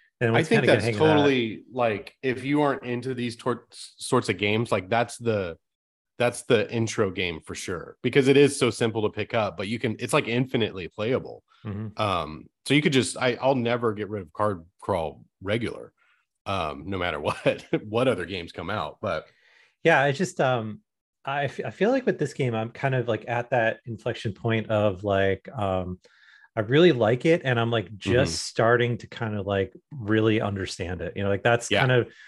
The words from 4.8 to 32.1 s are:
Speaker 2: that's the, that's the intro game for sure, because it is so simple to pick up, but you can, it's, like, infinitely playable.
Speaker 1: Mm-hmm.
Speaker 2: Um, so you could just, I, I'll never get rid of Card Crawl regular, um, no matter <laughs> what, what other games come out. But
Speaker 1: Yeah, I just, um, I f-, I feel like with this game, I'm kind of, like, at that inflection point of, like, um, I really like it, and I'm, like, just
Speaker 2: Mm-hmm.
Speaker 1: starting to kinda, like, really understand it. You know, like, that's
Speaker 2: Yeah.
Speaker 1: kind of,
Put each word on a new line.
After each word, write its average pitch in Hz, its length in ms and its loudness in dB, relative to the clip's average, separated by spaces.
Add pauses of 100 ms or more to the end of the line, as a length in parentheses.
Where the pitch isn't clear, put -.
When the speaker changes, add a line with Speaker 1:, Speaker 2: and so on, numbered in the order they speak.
Speaker 2:
that's 117 280 0
the, 101 400 -2 (600)
that's 120 260 0
the 120 280 2
intro 113 400 0
game 90 300 -4
for 87 140 -12
sure, - 480 -10
because 127 240 2
it 135 100 8
is 143 200 6
so 127 120 2
simple 110 340 -2
to 104 60 0
pick - 240 -8
up, 104 240 -2
but 101 100 -6
you 113 120 -4
can, 110 200 -2
it's, 117 140 -4
like, 147 140 2
infinitely 110 600 -2
playable. 92 560 -4 (220)
Speaker 1:
Mm-hmm. 107 360 -8
Speaker 2:
Um, 85 460 -4 (180)
so - 100 0
you 151 60 6
could 147 120 2
just, 127 240 2
I, 123 240 0
I'll 135 140 2
never 117 380 0
get 101 160 -8
rid 104 120 -6
of 82 100 -16
Card 104 320 -2 (160)
Crawl 82 460 -4 (160)
regular, 98 520 -4 (520)
um, 78 420 -4
no 98 100 -4
matter 87 220 -2
<laughs> 78 80 -6
what, - 380 -2 (180)
what 113 240 0
other 92 180 0
games 87 260 -8
come 87 180 -10
out. 78 320 -6
But 87 260 -4 (560)
Speaker 1:
Yeah, 160 180 4
I 143 100 2
just, - 280 -4
um, 117 420 -2 (440)
I 143 200 -4
f-, - 200 -8
I 117 60 -8
feel 196 180 2
like 262 160 0
with - 140 0
this 135 140 -4
game, 123 200 -2
I'm 113 160 -2
kind 135 240 -2
of, 123 140 0
like, 107 200 -2
at 117 220 -4
that 113 360 2
inflection 113 480 -6
point 113 360 -2
of, 104 340 2
like, 98 460 0
um, 92 500 -4 (560)
I 113 60 0
really 147 300 6
like 123 340 2
it, 170 200 4
and 123 140 2
I'm, 117 120 0
like, 110 260 -2
just 98 360 2
Speaker 2:
Mm-hmm. - 120 -6
Speaker 1:
starting 120 540 2
to - 80 -16
kinda, 107 340 -6
like, 98 320 0 (180)
really 110 500 2
understand 92 600 -4
it. 82 140 -8
You 101 80 -4
know, 98 60 0
like, 101 140 0
that's 117 260 2
Speaker 2:
Yeah. 101 100 4
Speaker 1:
kind 123 120 4
of, 123 200 2 (160)